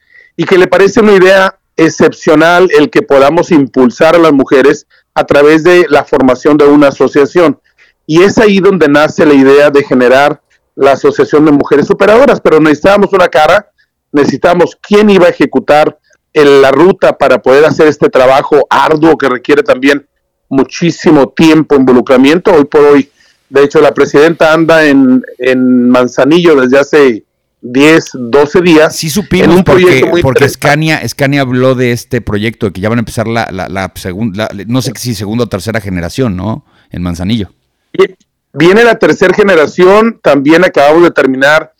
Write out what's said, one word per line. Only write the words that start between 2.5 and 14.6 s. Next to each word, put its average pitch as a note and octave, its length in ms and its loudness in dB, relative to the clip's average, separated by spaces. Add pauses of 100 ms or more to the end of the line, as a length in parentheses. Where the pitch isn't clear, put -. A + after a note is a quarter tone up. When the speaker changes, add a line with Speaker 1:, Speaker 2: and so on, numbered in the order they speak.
Speaker 1:
el D3+ 120 0
que D3+ 120 -2
podamos D3 500 0
impulsar C#3 640 0
a E3+ 40 2
las D#3+ 140 2
mujeres C3+ 520 0 (280)
a D3+ 100 -4
través D3 400 2
de F3 260 2
la C#3+ 140 0
formación D3 540 0
de D3 80 2
una C#3+ 240 4
asociación. C#3+ 720 -2 (460)
Y E3 180 2
es G3+ 140 0
ahí G#3 220 2
donde E3 280 0
nace D3 380 0
la D3 80 2
idea C#3 360 4
de C#3 140 0
generar C3+ 580 0 (340)
la C#3 180 2
Asociación D3 520 0
de D#3 60 2
Mujeres C#3+ 360 0
Superadoras, G#3 540 0
pero D#3 180 2
necesitábamos F#3+ 540 0
una F#3 140 2
cara, E3+ 420 0 (420)
necesitábamos D3+ 720 -2